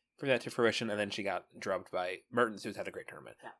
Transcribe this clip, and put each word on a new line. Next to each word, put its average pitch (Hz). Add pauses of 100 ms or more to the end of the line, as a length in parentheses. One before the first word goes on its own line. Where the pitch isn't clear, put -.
(200)
bring 139
that 123
to -
fruition. 113
And 104
then 101
she 101
got 92 (120)
drubbed 92
by 92 (140)
Mertens, 117
who's 101
had 98
a 92
great -
tournament. - (240)